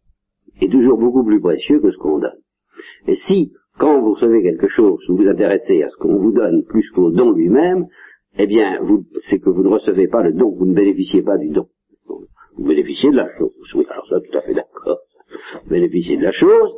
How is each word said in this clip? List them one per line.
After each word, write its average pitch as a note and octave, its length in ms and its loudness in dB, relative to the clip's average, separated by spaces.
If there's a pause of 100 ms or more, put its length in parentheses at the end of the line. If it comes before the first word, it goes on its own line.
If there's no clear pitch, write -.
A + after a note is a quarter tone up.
(600)
est F#2+ 100 -2
toujours B2+ 260 4
beaucoup A#2+ 260 2
plus G#2+ 180 0
précieux F2+ 380 0
que G2 120 2
ce - 60 -16
qu'on D2+ 220 -4
donne. - 200 -8 (680)
Et - 80 0
si, - 380 -2 (260)
quand C#3+ 220 2
vous A2 120 0
recevez A2+ 300 2
quelque F2+ 240 0
chose, G2 400 2
vous F2+ 100 0
vous G2 100 2
intéressez F#2+ 540 0
à C#2+ 80 -4
ce - 80 -18
qu'on F2 200 0
vous G2+ 140 2
donne - 340 0
plus A2 260 -2
qu'au F2 180 2
don A2+ 220 2
lui-même, C3+ 560 0 (500)
eh G2+ 80 2
bien, G2+ 380 -2
vous, F#2+ 220 0 (160)
c'est - 180 -2
que - 100 0
vous F#2 140 0
ne F#2+ 60 2
recevez F#2+ 380 0
pas - 140 0
le E2+ 120 0
don, F#2 180 2
vous F#2 140 -4
ne F#2 80 0
bénéficiez F#2+ 500 0
pas G2+ 140 -2
du D2+ 120 -6
don. D2+ 180 -4 (400)
Vous - 600 -14
bénéficiez - 420 0
de C#4+ 60 2
la - 220 -4
chose, - 140 -4 (240)
oui, - 140 0
alors - 180 -14
ça, - 120 -2
tout - 180 -8
à - 40 -2
fait - 120 -8
d'accord. - 460 -6 (640)
Vous - 60 -20
bénéficiez F2 480 -2
de - 60 -2
la F#2+ 80 0
chose, G#3+ 460 2